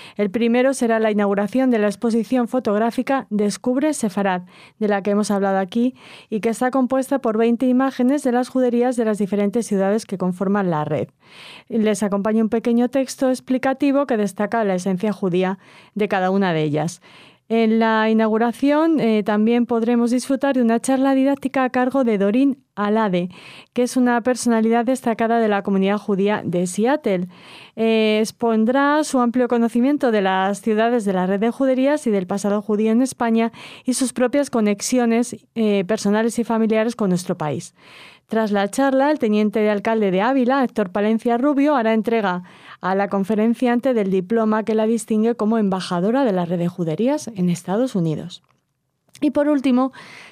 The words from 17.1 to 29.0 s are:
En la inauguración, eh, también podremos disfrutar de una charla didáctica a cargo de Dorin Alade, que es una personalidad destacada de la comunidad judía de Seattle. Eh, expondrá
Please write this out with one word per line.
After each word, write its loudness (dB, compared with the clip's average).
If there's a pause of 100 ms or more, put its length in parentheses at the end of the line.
En 2
la 2
inauguración, 2
eh, 2
también 2
podremos 2
disfrutar 0
de 2
una 2
charla 2
didáctica 0
a 0
cargo 0
de 0
Dorin 2 (120)
Alade, 0 (460)
que 0
es -2
una 2
personalidad 0
destacada 0
de 2
la 0
comunidad 0
judía -2
de -2
Seattle. -2 (480)
Eh, 2
expondrá 0